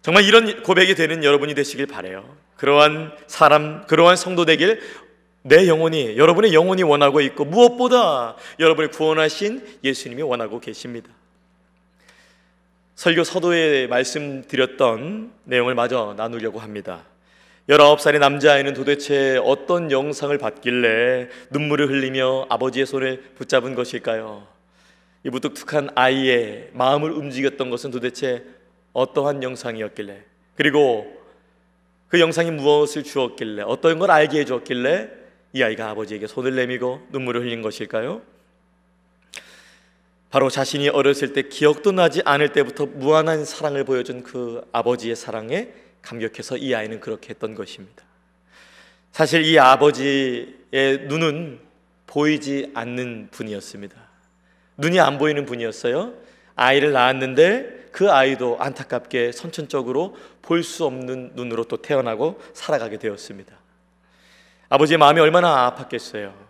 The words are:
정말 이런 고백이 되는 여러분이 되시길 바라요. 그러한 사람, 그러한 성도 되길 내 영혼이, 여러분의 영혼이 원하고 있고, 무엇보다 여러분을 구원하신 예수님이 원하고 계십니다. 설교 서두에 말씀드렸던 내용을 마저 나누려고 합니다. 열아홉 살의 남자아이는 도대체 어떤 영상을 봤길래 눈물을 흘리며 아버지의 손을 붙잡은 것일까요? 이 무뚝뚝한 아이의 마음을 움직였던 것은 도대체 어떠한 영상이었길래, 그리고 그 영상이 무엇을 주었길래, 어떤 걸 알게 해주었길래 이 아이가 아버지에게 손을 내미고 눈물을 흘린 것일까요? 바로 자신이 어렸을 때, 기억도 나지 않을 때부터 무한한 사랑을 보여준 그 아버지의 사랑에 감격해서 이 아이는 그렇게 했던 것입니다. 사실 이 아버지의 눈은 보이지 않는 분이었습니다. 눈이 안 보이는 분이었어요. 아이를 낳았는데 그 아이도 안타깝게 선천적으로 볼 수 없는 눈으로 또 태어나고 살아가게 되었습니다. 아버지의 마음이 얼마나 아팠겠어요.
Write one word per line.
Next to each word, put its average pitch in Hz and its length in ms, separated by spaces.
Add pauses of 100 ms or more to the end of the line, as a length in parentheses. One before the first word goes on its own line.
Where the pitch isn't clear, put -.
정말 185 220
이런 208 400
고백이 185 320
되는 160 280
여러분이 143 320
되시길 139 320
바라요. 101 500 (180)
그러한 151 560 (160)
사람, 151 600
그러한 170 280
성도 180 300
되길 165 340 (600)
내 165 260
영혼이, 160 500
여러분의 170 360
영혼이 185 300
원하고 143 380
있고, 139 240
무엇보다 233 920 (240)
여러분을 160 320
구원하신 156 920
예수님이 131 380
원하고 120 380
계십니다. 117 500 (1900)
설교 170 280
서두에 160 640
말씀드렸던 131 1400 (120)
내용을 123 320
마저 120 420
나누려고 113 420
합니다. 101 440 (680)
열아홉 147 300
살의 147 220
남자아이는 139 540
도대체 135 680
어떤 156 480
영상을 143 460
봤길래 123 920 (220)
눈물을 147 400
흘리며 131 600
아버지의 127 360
손을 131 380 (140)
붙잡은 131 380
것일까요? 110 720 (800)
이 135 40
무뚝뚝한 139 680
아이의 123 760
마음을 143 400
움직였던 135 580
것은 123 220
도대체 123 540 (480)
어떠한 139 500
영상이었길래, 110 800 (320)
그리고 139 680 (840)
그 175 120
영상이 165 320
무엇을 147 520
주었길래, 113 640
어떤 160 320
걸 190 120
알게 151 280
해주었길래 135 720 (440)
이 131 80
아이가 110 280
아버지에게 107 360
손을 131 300
내미고 127 560
눈물을 123 300
흘린 117 200
것일까요? 113 600 (2000)
바로 135 200
자신이 139 400
어렸을 139 440
때, 139 100
기억도 151 480
나지 170 320
않을 147 300
때부터 143 320
무한한 151 580
사랑을 143 400
보여준 127 400
그 120 480
아버지의 117 440
사랑에 117 520 (340)
감격해서 113 560
이 131 160
아이는 110 260
그렇게 - 300
했던 110 240
것입니다. 98 500 (1080)
사실 160 320
이 160 160
아버지의 135 960 (520)
눈은 156 520 (480)
보이지 147 680
않는 120 580
분이었습니다. 101 640 (840)
눈이 170 220
안 143 180
보이는 147 280
분이었어요. 123 680 (420)
아이를 139 380
낳았는데 131 1000
그 190 200
아이도 131 480
안타깝게 123 720
선천적으로 147 840 (280)
볼 170 200
수 - 220
없는 127 500
눈으로 117 280
또 113 140
태어나고 131 600 (140)
살아가게 117 460
되었습니다. 101 540 (1160)
아버지의 147 280
마음이 156 220
얼마나 156 560
아팠겠어요. 110 560 (180)